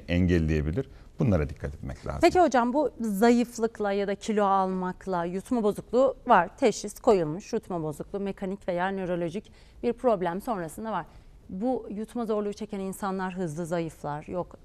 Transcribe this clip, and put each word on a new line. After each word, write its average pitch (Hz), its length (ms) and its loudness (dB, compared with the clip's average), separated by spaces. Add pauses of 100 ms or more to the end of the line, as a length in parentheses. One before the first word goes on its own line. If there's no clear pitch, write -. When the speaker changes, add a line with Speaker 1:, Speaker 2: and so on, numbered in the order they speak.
Speaker 1:
engelleyebilir. 85 800 2 (300)
Bunlara 92 300 2
dikkat 71 260 -10
etmek - 320 -12
lazım. - 160 -8
Speaker 2:
Peki 359 180 4
hocam, 247 320 4
bu 285 180 0 (100)
zayıflıkla 226 920 2
ya 202 160 0
da 202 60 -2
kilo 208 300 0
almakla 190 800 0
yutma 190 380 -4
bozukluğu 208 540 2 (100)
var. 196 300 6
Teşhis - 440 0
koyulmuş. 180 520 2
Yutma 185 300 -4
bozukluğu 156 380 -6
mekanik 196 480 -6
veya 180 200 0
nörolojik 180 640 -4 (300)
bir 240 100 0
problem 190 480 0
sonrasında 214 520 -6
var. 170 140 -4 (420)
Bu 247 420 -4
yutma 220 360 -6
zorluğu 208 260 -2
çeken 202 280 -8
insanlar 190 560 -4
hızlı 170 300 -4
zayıflar. 156 600 -6
Yok, 175 380 -6